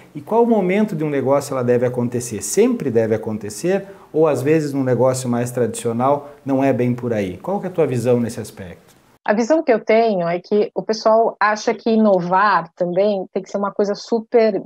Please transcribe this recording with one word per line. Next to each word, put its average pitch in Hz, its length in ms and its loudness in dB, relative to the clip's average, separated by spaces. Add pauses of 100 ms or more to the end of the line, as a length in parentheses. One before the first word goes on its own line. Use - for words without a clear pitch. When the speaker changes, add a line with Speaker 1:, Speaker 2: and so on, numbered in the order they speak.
(140)
Speaker 1:
e 147 80 -12
qual 226 240 2
momento 208 500 2
de 156 80 -4
um 151 60 -2
negócio 139 440 0
ela 131 100 -2
deve 123 220 2
acontecer? 120 560 -4
Sempre 214 480 0
deve 113 240 2
acontecer 110 760 -4 (260)
ou, 160 140 4
às 135 140 0
vezes, 147 300 0
num 135 120 -2
negócio 127 440 0
mais 120 240 -2
tradicional, 123 760 -2 (160)
não 135 180 0
é 135 80 2
bem 123 240 0
por 123 180 -4
aí? 95 240 -4
Qual 196 220 -6
que 185 80 -8
é - 20 -10
a - 40 -10
tua 160 120 2
visão 123 340 0
nesse 117 200 -6
aspecto? - 560 -16 (280)
Speaker 2:
A - 100 0
visão 311 300 2
que 269 100 2
eu 214 100 0
tenho 214 440 2
é 180 120 -2
que 208 360 0
o 214 80 -4
pessoal 220 560 2
acha 214 340 0
que 220 160 -4
inovar 190 840 2
também 185 580 0
tem 202 80 -4
que 185 80 -14
ser - 80 -6
uma 202 140 -2
coisa 202 240 -2
super 220 720 0